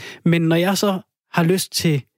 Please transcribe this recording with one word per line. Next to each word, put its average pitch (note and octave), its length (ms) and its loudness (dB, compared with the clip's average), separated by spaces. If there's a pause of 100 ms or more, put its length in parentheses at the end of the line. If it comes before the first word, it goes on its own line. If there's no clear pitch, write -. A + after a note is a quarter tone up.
(260)
men E3 160 4
når E3 140 2
jeg F#3 220 0
så F#3+ 220 0 (340)
har F3 100 0
lyst F#3 280 0
til D3+ 300 -2 (160)